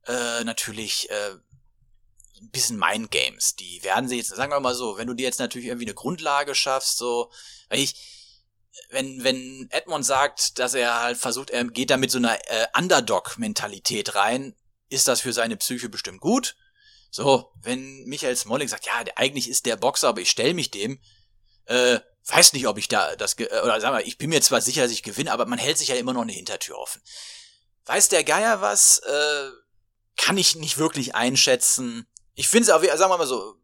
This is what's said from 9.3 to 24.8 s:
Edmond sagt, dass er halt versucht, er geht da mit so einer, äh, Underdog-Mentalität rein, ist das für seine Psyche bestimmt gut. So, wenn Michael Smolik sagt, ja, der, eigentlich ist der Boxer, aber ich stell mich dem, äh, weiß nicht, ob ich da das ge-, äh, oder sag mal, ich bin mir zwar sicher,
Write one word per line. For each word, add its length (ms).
Edmond 340
sagt, 540
dass 160
er 260
halt 160
versucht, 320
er 160
geht 240
da 80
mit 140
so 80
einer, 160
äh, 180
Underdog-Mentalität 1400
rein, 400
ist 180
das 140
für 120
seine 240
Psyche 320
bestimmt 320
gut. 340
So, 420
wenn 440
Michael 300
Smolik 340
sagt, 160
ja, 180
der, 140
eigentlich 320
ist 160
der 100
Boxer, 340
aber 120
ich 80
stell 240
mich 180
dem, 280
äh, 340
weiß 260
nicht, 140
ob 100
ich 100
da 280
das 200
ge-, 160
äh, 100
oder 180
sag 120
mal, 100
ich 160
bin 120
mir 120
zwar 200
sicher, 220